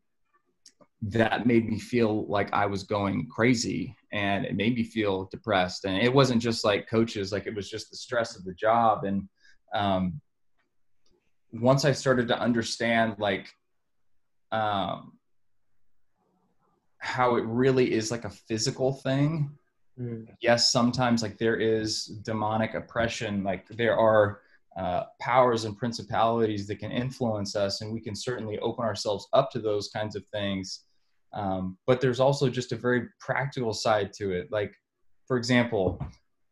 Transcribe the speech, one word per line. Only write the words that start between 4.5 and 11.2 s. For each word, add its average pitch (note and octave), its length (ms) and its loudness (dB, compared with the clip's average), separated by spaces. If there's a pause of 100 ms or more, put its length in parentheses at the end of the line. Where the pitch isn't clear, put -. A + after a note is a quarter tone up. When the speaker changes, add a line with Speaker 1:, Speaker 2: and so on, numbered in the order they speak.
Speaker 1:
made G#2+ 200 2
me A2+ 80 -2
feel G2+ 420 -2
depressed. F#2 580 -2
And F#2+ 140 -2
it A#2+ 160 4
wasn't C3 280 4
just, A#2 220 -2
like, G2+ 240 0
coaches, A2 460 0
like, G2 140 -4
it G#2+ 60 -8
was G2+ 160 -8
just - 220 -12
the F#2+ 60 -20
stress A#2 400 -4
of F2+ 80 -16
the F#2 80 -10
job. A2 500 4
And, G2 240 -2 (460)
um, F#2+ 480 0 (1300)